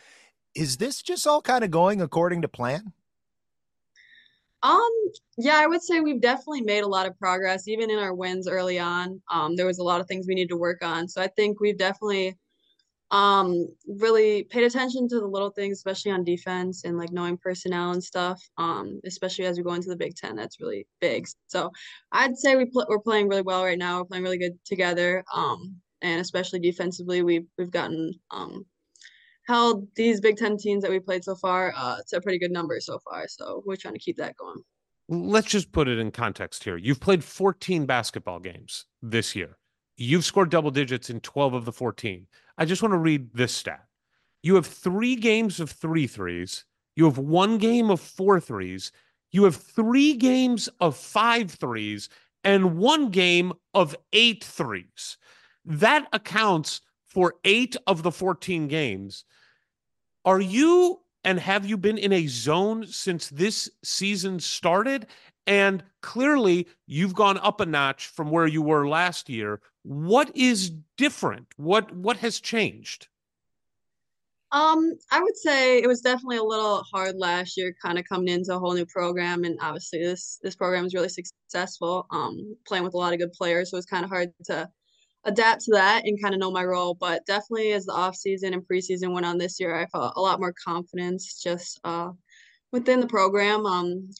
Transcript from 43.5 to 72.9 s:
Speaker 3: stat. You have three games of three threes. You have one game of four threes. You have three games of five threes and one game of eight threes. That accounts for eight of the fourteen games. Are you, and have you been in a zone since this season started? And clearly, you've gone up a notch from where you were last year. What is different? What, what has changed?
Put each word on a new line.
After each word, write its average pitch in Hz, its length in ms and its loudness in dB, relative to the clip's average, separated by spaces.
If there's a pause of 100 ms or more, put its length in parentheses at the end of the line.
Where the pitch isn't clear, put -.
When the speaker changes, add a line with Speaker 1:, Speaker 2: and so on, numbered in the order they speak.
Speaker 3:
stat. - 320 -10 (560)
You 180 140 6
have 170 100 6
three 226 520 -2
games 220 420 2
of 156 100 -4
three 160 380 -2
threes. 87 560 -8 (320)
You 151 80 4
have 139 140 6
one 180 400 2
game 226 320 4
of 180 100 4
four 190 400 2
threes. 95 540 -8 (360)
You 196 140 4
have 185 140 6
three 262 560 4
games 254 560 2 (100)
of 160 160 2
five 226 560 0
threes 107 560 -6 (380)
and 190 320 4
one 269 320 4
game 180 420 4 (220)
of 175 240 2 (160)
eight 226 280 4
threes. - 760 -10 (480)
That 220 480 4
accounts 208 680 0 (240)
for 180 400 2
eight 226 320 4 (100)
of 165 180 0
the 170 80 0
fourteen 175 580 -4
games. 107 560 -4 (1000)
Are 190 140 6
you, 330 640 4 (240)
and 185 120 2
have 196 280 0
you 214 100 -2
been 208 220 0
in 202 160 0
a 170 140 2
zone 175 600 0
since 175 400 -6
this 180 420 -2 (140)
season 190 560 -4
started? 214 640 0 (400)
And 196 380 2 (180)
clearly, 226 680 2 (160)
you've 180 280 0
gone 196 260 4
up 202 200 0
a 196 60 0
notch 143 420 0
from 151 240 -6
where 165 160 4
you 156 140 0
were 147 260 2
last 165 400 0
year. 107 320 -6 (220)
What 180 520 2
is 220 380 2 (240)
different? 170 520 -2 (100)
What, 202 340 0
what 185 260 -2
has 226 220 -4
changed? - 720 -4 (1400)